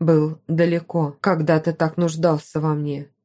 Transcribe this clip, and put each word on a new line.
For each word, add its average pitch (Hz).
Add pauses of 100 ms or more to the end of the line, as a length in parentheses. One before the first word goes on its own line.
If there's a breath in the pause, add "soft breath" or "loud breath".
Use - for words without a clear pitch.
Был 156 (100)
далеко, 165
когда 160
ты 160
так 160
нуждался 160
во 151
мне". 147 (140)